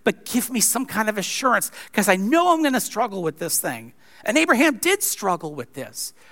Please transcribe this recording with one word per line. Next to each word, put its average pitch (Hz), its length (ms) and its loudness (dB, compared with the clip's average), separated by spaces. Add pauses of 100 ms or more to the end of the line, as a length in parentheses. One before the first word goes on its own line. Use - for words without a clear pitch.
But - 200 -2
give - 260 -2
me 247 100 -2
some 254 260 0
kind 214 220 -4
of 208 100 -2
assurance, 214 540 -2 (200)
'cause 202 160 0
I 190 60 8
know 311 380 4
I'm 320 100 2
gonna 262 160 2
struggle 196 460 -4
with 156 160 -4
this 170 180 -2
thing." 120 340 -6 (300)
And 226 160 0
Abraham 311 380 4
did 381 260 0
struggle 170 500 -2
with 135 220 -10
this. - 380 -10 (180)